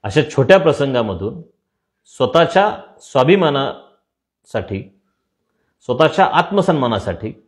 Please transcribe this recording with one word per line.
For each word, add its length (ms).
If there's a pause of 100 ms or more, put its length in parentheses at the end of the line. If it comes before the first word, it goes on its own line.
अशा 180 (100)
छोट्या 260
प्रसंगामधून 840 (720)
स्वतःच्या 560 (300)
स्वाभिमानासाठी, 1800 (1080)
स्वतःच्या 380
आत्मसन्मानासाठी 1040 (140)